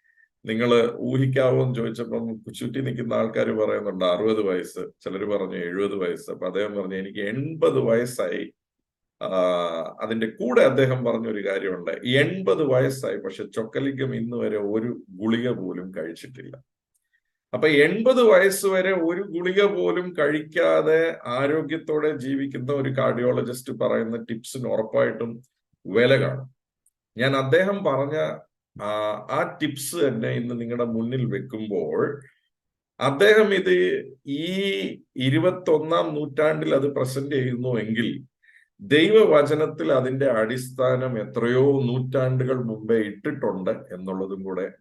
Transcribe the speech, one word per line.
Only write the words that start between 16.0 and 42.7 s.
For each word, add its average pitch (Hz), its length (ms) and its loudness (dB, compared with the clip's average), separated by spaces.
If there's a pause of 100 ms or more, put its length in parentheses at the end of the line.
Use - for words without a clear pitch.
അപ്പൊ 156 140 2
എൺപത് 208 540 6
വയസ്സ് 196 440 6
വരെ 190 260 2
ഒരു 175 300 0
ഗുളിക 185 420 0
പോലും 180 540 0
കഴിക്കാതെ 156 1080 2
ആരോഗ്യത്തോടെ 151 880 -2
ജീവിക്കുന്ന 135 560 -4
ഒരു 135 260 -2
കാർഡിയോളജിസ്റ്റ് 123 720 -2
പറയുന്ന 113 440 -2
ടിപ്സിന് 117 520 -8
ഉറപ്പായിട്ടും 117 720 -2 (440)
വില 123 340 4
കാണും. 69 340 -4 (640)
ഞാൻ 139 180 2
അദ്ദേഹം 185 480 2
പറഞ്ഞ 147 540 -2 (440)
ആ, 104 80 -4 (400)
ആ 156 320 -2
ടിപ്സ് - 340 -6
തന്നെ 127 320 0
ഇന്ന് 120 320 -4
നിങ്ങളുടെ 120 240 -2
മുന്നിൽ 117 400 -2
വെക്കുമ്പോൾ, 101 1000 -4 (800)
അദ്ദേഹം 196 540 6
ഇത് 185 200 2 (520)
ഈ 143 180 -6 (720)
ഇരുപത്തൊന്നാം 165 960 2
നൂറ്റാണ്ടിൽ 151 600 0
അത് 139 200 2
പ്രസന്റ് 135 420 -2
ചെയ്യുന്നു 123 440 -2
എങ്കിൽ, 110 460 -2 (540)
ദൈവവചനത്തിൽ 151 1120 4
അതിന്റെ 131 380 2
അടിസ്ഥാനം 127 1000 0
എത്രയോ 131 520 4
നൂറ്റാണ്ടുകൾ 127 800 0
മുമ്പേ 110 340 0